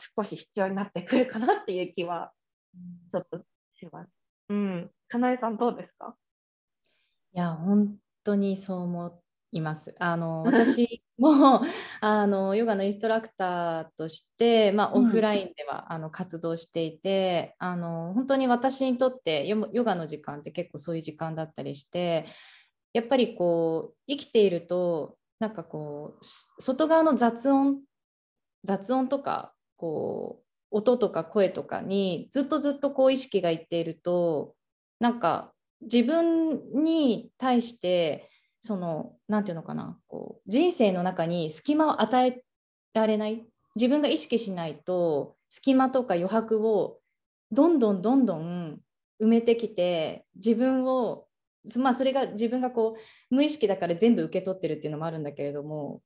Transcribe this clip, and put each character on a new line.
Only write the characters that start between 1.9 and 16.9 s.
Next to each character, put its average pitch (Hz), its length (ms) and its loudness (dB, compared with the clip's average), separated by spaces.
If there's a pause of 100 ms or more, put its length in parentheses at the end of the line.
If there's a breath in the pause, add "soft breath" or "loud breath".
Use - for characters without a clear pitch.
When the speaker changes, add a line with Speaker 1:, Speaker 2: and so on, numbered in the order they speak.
Speaker 1:
う - 20 -20
気 180 120 -6
は 170 280 -8 (800)
ち 196 40 -4
ょ - 20 -2
っ - 120 -8
と 165 80 -10 (400)
し 180 140 -18
ま 165 120 -16
す。 - 60 -20 (380)
Speaker 2:
う 202 60 -4
ん。 - 20 -2
Speaker 1:
う 208 40 0 (160)
ん。 175 140 -10 (180)
か 240 100 -4
な 247 140 2
え 247 60 -2
さ 233 120 -2
ん 208 60 -6
ど 240 140 0
う - 60 -8
で 180 100 -14
す - 120 -20
か？ - 180 -16 (1160)
Speaker 2:
い 180 40 -4
や、 175 140 -2
本 202 440 2 (260)
当 208 140 0
に 196 200 0
そ 190 220 -8
う - 40 -6
思 175 380 -6 (320)
い 165 80 -6
ま 156 160 -4
す。 - 220 -18
あ 175 180 0
の、 165 280 -4
Speaker 1:
<laughs> 226 40 2
Speaker 2:
私 240 540 2 (160)
も、 269 440 8 (380 loud breath)
あ 214 260 4
の、 196 280 0
ヨ 226 120 2
ガ 220 80 2
の 190 80 -2
イ 196 60 0
ン 208 40 -2
ス 202 80 -6
ト 226 80 -2
ラ 220 120 2
ク 220 160 -16
タ 175 460 -2
ー 156 140 -12
と 160 120 -8
し - 280 -12
て、 226 360 6
ま 208 180 2
あ、 - 40 -8
Speaker 1:
う 254 80 6
ん。 - 20 8
Speaker 2:
オ 240 40 6
フ 220 120 4
ラ 214 140 2
イ 196 100 -2
ン 175 100 -14
で - 100 -14
は、 - 280 -10
あ 165 60 -8
の、 160 120 -10
活 170 300 -10
動 165 160 -4
し 165 100 -10
て 165 180 -4
い 156 140 -8